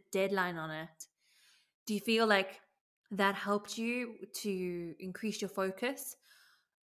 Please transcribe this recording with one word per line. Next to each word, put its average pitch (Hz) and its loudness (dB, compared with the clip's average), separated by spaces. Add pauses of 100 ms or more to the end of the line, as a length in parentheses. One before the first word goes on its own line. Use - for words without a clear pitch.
(120)
deadline 190 2
on 160 -6
it. 156 -10 (760)
Do 220 -2
you 208 0
feel 220 4
like 190 4 (500)
that 196 2
helped 202 -2
you 233 -2
to 180 -2
increase 190 -4
your 196 -2
focus? 196 -4 (720)